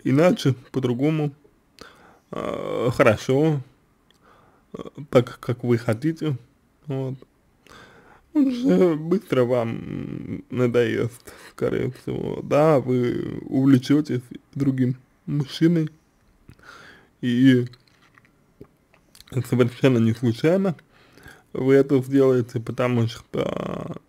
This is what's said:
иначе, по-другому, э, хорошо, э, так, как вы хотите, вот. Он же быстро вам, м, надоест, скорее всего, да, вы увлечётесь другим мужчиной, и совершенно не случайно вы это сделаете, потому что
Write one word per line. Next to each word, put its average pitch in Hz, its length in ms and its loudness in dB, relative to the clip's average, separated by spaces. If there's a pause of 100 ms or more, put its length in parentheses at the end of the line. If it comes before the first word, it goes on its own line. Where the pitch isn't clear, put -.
иначе, 143 520 2 (160)
по-другому, 139 640 -2 (1000)
э, 104 640 -6
хорошо, 135 680 2 (1120)
э, - 60 -14 (300)
так, - 300 0
как - 240 -8
вы 120 140 0
хотите, 147 600 -4 (500)
вот. 135 280 -6 (1200)
Он 277 180 2
же 185 440 2
быстро 156 480 -2
вам, 120 260 0
м, - 800 -10
надоест, 117 840 0 (180)
скорее - 400 -4
всего, - 520 -8
да, 147 360 2
вы 123 680 -2
увлечётесь 131 760 2 (340)
другим 131 400 -2 (300)
мужчиной, 160 640 0 (1300)
и 123 440 4 (1800)
совершенно 127 480 2
не 113 160 4
случайно 156 640 0 (800)
вы 131 220 2
это 139 260 4
сделаете, 131 600 2
потому 120 460 0
что - 880 -8 (120)